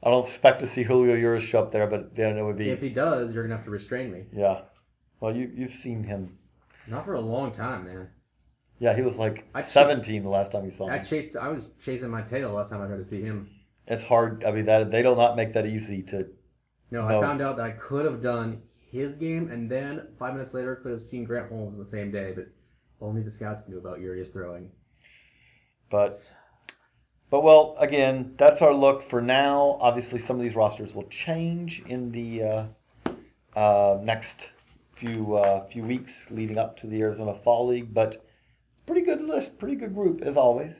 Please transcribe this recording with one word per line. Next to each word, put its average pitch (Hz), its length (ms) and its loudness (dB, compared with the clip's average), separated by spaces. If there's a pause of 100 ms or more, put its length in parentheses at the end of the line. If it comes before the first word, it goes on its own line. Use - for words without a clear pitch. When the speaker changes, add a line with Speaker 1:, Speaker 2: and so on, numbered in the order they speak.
Speaker 1:
I 120 80 4
don't 123 160 2
expect - 320 4
to 135 80 -6
see 123 160 -2
Julio 123 320 6
Urias 117 300 2
show 113 180 2
up 107 80 -6
there, 107 160 2
but 101 280 -6
then 107 220 0
it 107 60 -4
would 104 140 -4
be 104 120 -2
Speaker 2:
If 104 120 -4
he 139 80 -6
does, 123 440 -2
you're 113 100 -6
gonna 113 120 -6
have 110 100 -12
to 107 60 -12
restrain 123 400 -8
me. 90 200 -14
Speaker 1:
Yeah. 98 300 0 (580)
Well, 110 160 -4
you, 123 200 -6
you've 127 260 -8
seen 113 220 -8
him. 95 340 -10 (500)
Speaker 2:
Not 131 180 -10
for 196 100 -6
a 131 40 -4
long 113 360 -6
time, 107 300 -8
man. 92 240 -16 (720)
Speaker 1:
Yeah, 117 160 2
he 131 80 0
was, 123 120 -2
like, 107 380 -4
Speaker 2:
I 139 80 -6
ch-, - 120 -12
Speaker 1:
seventeen 117 500 4
the 98 60 -6
last 98 220 0
time 101 140 -4
you 95 100 -10
saw 95 140 -8
Speaker 2:
I 139 80 -4
Speaker 1:
him. - 80 -8
Speaker 2:
chased, - 300 -6
I 131 140 -6
was 147 140 -8 (220)
chasing 127 240 -8
my 113 140 -8
tail 123 300 -6
last 101 180 -6
time 104 100 -8
I 98 60 -8
tried 98 160 -8
to - 60 -16
see 101 120 -8
him. 107 260 -8 (380)
Speaker 1:
It's 113 160 -4
hard. 117 420 2
I 127 80 0
mean, 110 140 0
that, 110 240 6
they 113 140 2
do 123 120 6
not 120 200 4
make 110 180 -2
that 110 140 0
easy 107 360 -6
to 95 220 -8 (640)
Speaker 2:
No, 117 160 -6
I 110 60 0
Speaker 1:
No. 107 100 4
Speaker 2:
found 143 220 0
out 135 140 -4
that 117 100 -4
I 113 40 -8
could 139 340 -4
have 123 180 -4
done 117 400 -4 (280)
his 135 220 -6
game, 165 380 -6
and 117 180 -8
then 139 380 -6 (100)
five 127 160 -8
minutes 135 220 -10
later 127 220 -6
could 127 160 -10
have 117 180 -10
seen 123 140 -10
Grant 117 240 -6
Holmes 107 280 -10
the 101 180 -14
same 101 160 -8
day, 98 240 -8
but 92 120 -12 (520)
only 107 220 -6
the 107 100 -8
scouts 107 380 -12
knew 92 80 -12
about 90 240 -12
Urias 92 320 -10
throwing. 90 380 -12 (1200)
Speaker 1:
But, 101 280 0 (1120)
but 143 140 2
well, 156 360 10
again, 135 600 2
that's 147 240 10
our 147 100 10
look 139 380 4
for 123 100 0
now. 143 580 4
Obviously, 120 460 2
some 123 120 -2
of 123 40 -4
these 117 140 -4
rosters 107 400 0
will 104 120 -12 (180)
change 170 600 -6
in 123 240 -6
the, 117 320 -6 (1120)
uh, 107 40 -2
uh, 101 420 6
next 110 340 -4 (600)
few, 110 400 -4
uh, 98 320 2
few 117 160 -10
weeks 123 280 -6 (200)
leading 110 260 -6
up 113 220 -2
to - 80 -14
the 110 120 -4
Arizona 107 440 -2
Fall 120 240 4
League, 120 260 -4
but 110 320 0 (600)
pretty 339 160 0
good 311 200 -2
list, 302 380 -6
pretty 269 160 -6
good 196 180 -8
group 185 300 0
as 143 120 -2
always. 139 440 4